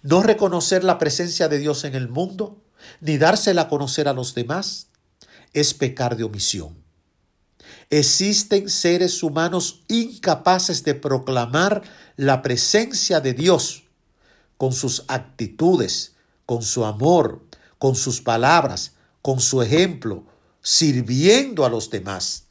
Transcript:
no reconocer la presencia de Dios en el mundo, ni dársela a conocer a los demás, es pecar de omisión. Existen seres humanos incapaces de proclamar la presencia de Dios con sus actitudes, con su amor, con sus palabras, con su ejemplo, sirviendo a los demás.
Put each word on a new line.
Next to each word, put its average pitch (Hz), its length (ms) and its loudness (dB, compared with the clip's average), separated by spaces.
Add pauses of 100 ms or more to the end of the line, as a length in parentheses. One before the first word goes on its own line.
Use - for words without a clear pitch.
no 170 220 4
reconocer 185 600 2
la 180 140 2
presencia 165 520 -2
de 147 100 0
Dios 143 240 -4
en 139 100 -8
el 127 160 -6
mundo, 185 540 -6 (360)
ni 151 200 -2
dársela 175 440 4
a - 60 -4
conocer 143 380 -2
a 139 60 0
los 123 200 -6
demás, 139 540 -6 (640)
es 147 220 0
pecar 123 420 -2
de 113 60 -4
omisión. 98 600 -6 (1080)
Existen 196 760 2
seres 180 540 0
humanos 165 680 -4
incapaces 185 960 0
de 143 120 0
proclamar 135 880 -2 (340)
la 135 240 2
presencia 202 800 0
de 135 140 -2
Dios 156 500 0 (760)
con 131 160 -2
sus - 340 -6
actitudes, 127 1080 -2 (320)
con 120 160 -4
su 113 220 -2
amor, 127 600 2 (320)
con 131 180 2
sus - 260 -4
palabras, 135 720 2 (280)
con 135 180 0
su 127 220 2
ejemplo, 127 640 0 (360)
sirviendo 156 1000 2
a 123 60 4
los 113 220 -4
demás. 95 600 -8